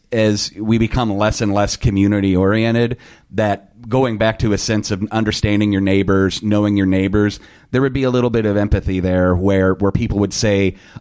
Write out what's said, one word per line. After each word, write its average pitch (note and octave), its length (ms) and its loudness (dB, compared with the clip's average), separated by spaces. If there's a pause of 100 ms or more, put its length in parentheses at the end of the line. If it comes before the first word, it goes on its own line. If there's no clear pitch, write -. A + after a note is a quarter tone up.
(140)
as A2 400 0
we A2 240 0
become A2 400 0
less G#2+ 240 0
and G2+ 120 -2
less G2+ 220 0
community G2 640 2
oriented, A2+ 600 0 (340)
that G#2+ 580 -4
going B2 280 0
back A2 220 0
to G#2+ 140 0
a G2 40 0
sense G#2+ 340 -2
of G2 200 -4
understanding G#2+ 600 0
your G2 80 0
neighbors, G2 600 2
knowing G#2 360 0
your G2 80 2
neighbors, G2 540 0 (320)
there C3 100 0
would C3+ 100 0
be C3+ 120 -2
a B2+ 60 0
little B2 200 0
bit A2+ 160 0
of G2+ 100 0
empathy G2 460 -2
there F2+ 340 2
where, F#2+ 380 2
where G2 180 0
people A2 280 -2
would G2 140 0
say, G2 420 0 (260)